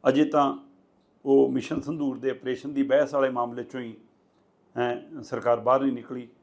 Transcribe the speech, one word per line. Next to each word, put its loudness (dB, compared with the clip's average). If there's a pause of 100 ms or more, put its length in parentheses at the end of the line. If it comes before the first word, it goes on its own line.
ਅਜੇ 4
ਤਾਂ 2 (680)
ਉਹ 6
ਮਿਸ਼ਨ -4
ਸੰਦੂਰ -6
ਦੇ -4
ਆਪਰੇਸ਼ਨ -6
ਦੀ 0
ਬਹਿਸ 2
ਵਾਲੇ 2
ਮਾਮਲੇ -4
'ਚੋਂ -10
ਹੀ, -12 (800)
ਹੈਂ, -4
ਸਰਕਾਰ 0
ਬਾਹਰ 4
ਨਹੀਂ 0
ਨਿਕਲੀ। -10 (160)